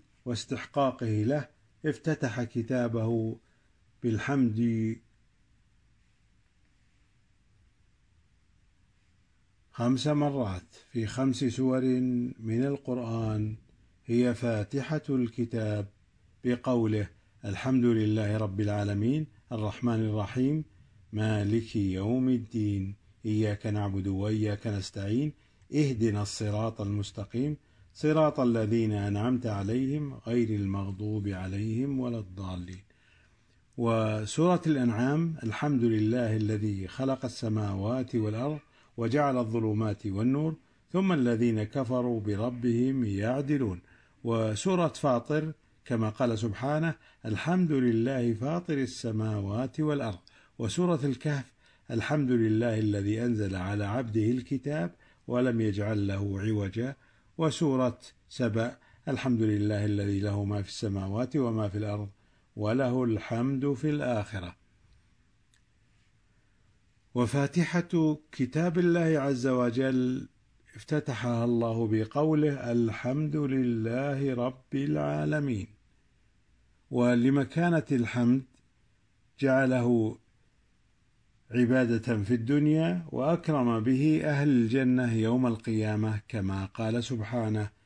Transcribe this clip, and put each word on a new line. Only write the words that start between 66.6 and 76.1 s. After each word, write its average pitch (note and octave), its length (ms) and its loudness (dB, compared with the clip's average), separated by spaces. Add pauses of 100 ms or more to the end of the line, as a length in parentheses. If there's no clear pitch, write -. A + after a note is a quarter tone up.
وفاتحة D3+ 1040 0 (140)
كتاب D#3+ 460 -2
الله E3+ 420 4
عز C3+ 260 0
وجل B2+ 840 0 (480)
افتتحها A#2+ 680 -2
الله A#2 480 2
بقوله: C#3+ 800 2
"الحمد B2+ 640 0
لله C3 1000 0
رب B2 400 -4
العالمين". D3 920 0 (1200)